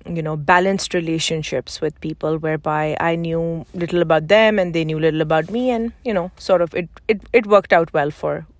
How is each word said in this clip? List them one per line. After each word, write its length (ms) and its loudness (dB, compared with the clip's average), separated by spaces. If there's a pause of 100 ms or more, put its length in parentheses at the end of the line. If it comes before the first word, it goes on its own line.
you 160 -6
know, 140 -4
balanced 580 2
relationships 880 -4
with 180 -6
people 380 -4
whereby 600 -2
I 160 0
knew 580 -4
little 260 -2
about 280 2
them 300 6
and 160 -2
they 100 0
knew 140 -4
little 220 2
about 300 0
me, 200 0
and, 220 -2 (120)
you 100 -2
know, 240 -2
sort 240 2
of 120 -4
it, 140 -4 (180)
it, 140 0 (140)
it 120 4
worked 280 4
out 180 2
well 180 0
for 360 -6 (140)